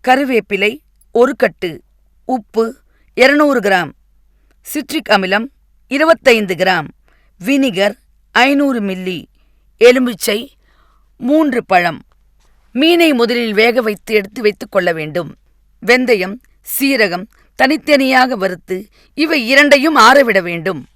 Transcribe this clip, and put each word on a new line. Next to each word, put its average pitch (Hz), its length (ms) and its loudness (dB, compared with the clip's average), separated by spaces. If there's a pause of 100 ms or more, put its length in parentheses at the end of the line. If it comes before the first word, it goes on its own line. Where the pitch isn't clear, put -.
கருவேப்பிலை 233 720 0 (320)
ஒரு 240 240 2
கட்டு, 175 460 -4 (440)
உப்பு 226 500 -4 (380)
இருநூறு 277 460 2
கிராம், 185 320 0 (720)
சிட்ரிக் - 480 -8
அமிலம் 202 380 0 (400)
இருபத்தைந்து 247 680 2
கிராம், 175 320 -2 (580)
வினிகர் 269 500 0 (360)
ஐந்நூறு 269 500 0
மில்லி, 185 440 -8 (520)
எலுமிச்சை 247 760 -2 (680)
மூன்று 269 460 0
பழம். 175 360 -2 (680)
மீனை 320 420 2
முதலில் 233 400 -2
வேக 233 280 2
வைத்து 220 320 -6
எடுத்து 208 280 -4
வைத்துக் 208 300 -4
கொள்ள 175 220 0
வேண்டும். 156 420 -8 (500)
வெந்தயம், 226 500 0 (440)
சீரகம் 220 460 -2 (300)
தனித்தனியாக 262 800 0
வறுத்து 190 520 -6 (260)
இவை 294 340 -2
இரண்டையும் 285 480 2
ஆறவிட 233 460 4
வேண்டும். 170 440 -6 (100)